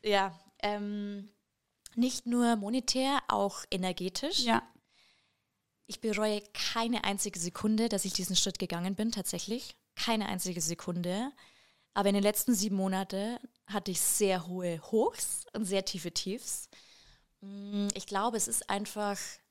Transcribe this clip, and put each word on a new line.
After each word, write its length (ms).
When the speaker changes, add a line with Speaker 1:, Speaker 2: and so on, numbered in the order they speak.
Speaker 1:
ja, 340
ähm, 680
nicht 300
nur 280
monetär, 720
auch 460
energetisch. 720
Speaker 2:
Ja. 180
Speaker 1:
Ich 140
bereue 420
keine 500
einzige 380
Sekunde, 480
dass 160
ich 80
diesen 240
Schritt 240
gegangen 340
bin, 160
tatsächlich. 640
Keine 300
einzige 340
Sekunde. 720
Aber 140
in 60
den 80
letzten 320
sieben 220
Monaten 600
hatte 240
ich 100
sehr 460
hohe 340
Hochs 600
und 140
sehr 180
tiefe 280
Tiefs. 580
Mm, 520
ich 120
glaube, 320
es 100
ist 220
einfach 480